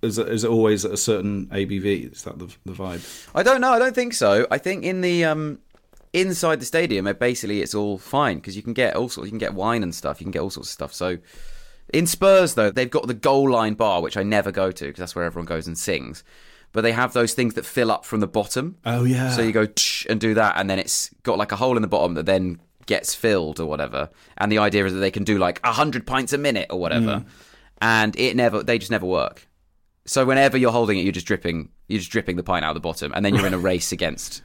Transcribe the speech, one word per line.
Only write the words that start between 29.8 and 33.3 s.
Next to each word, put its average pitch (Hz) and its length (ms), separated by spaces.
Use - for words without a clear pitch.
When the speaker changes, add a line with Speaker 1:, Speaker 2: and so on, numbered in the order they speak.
Speaker 2:
So - 200
whenever 135 320
you're 123 140
holding 113 260
it, 92 60
you're 95 80
just 87 160
dripping, 85 420
you're 107 100
just 87 120
dripping 95 260
the 87 60
pint 87 200
out 78 60
of 78 60
the 82 40
bottom, 82 340
and 101 120
then 101 100